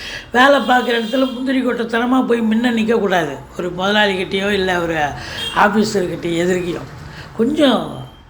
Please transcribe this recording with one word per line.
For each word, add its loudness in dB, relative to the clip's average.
வேலை 6
பார்க்குற 2
இடத்துல 0
முந்திரி -2
கொட்டைத்தனமா 0
போய் 2
முன்ன 2
நிற்கக்கூடாது. 0
ஒரு -4
முதலாளிகிட்டேயோ 0
இல்லை 0
ஒரு -2
ஆஃபீஸர்கிட்டயோ 0
எதிர்க்கியோ -2
கொஞ்சம் 0